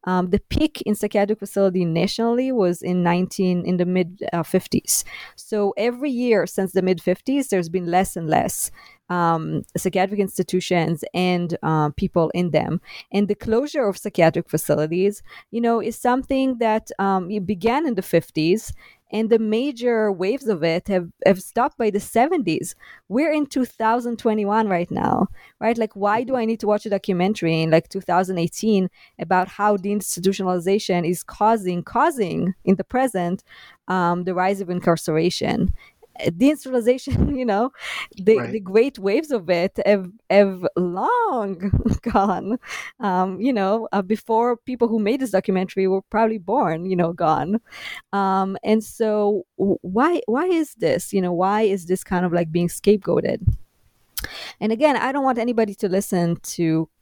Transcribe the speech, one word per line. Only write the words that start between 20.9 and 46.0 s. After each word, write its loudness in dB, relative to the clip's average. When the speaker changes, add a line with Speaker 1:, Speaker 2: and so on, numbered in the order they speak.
Speaker 1:
have 4
stopped -2
by 0
the -2
seventies. 0
We're 0
in 0
two -2
thousand -2
twenty-one 0
right 0
now, 0
right? 0
Like, -4
why 0
do -2
I -2
need -2
to -2
watch 0
a -6
documentary 0
in, 2
like, 4
two -6
thousand 0
eighteen 0
about 0
how 2
deinstitutionalization 0
is -2
causing, 0
causing -2
in 4
the -6
present, -2
um, 0
the -2
rise 0
of -6
incarceration? 0
Deinstitutionalization, 0
<laughs> -4
you -2
know, 2
the, 6
Speaker 2:
Right. -2
Speaker 1:
the -4
great 2
waves 0
of -4
it 0
have, 2
have 4
long 0
<laughs> -
gone. 0
Um, 0
you 0
know, 0
uh, 0
before 0
people -2
who 0
made 0
this -4
documentary 0
were 2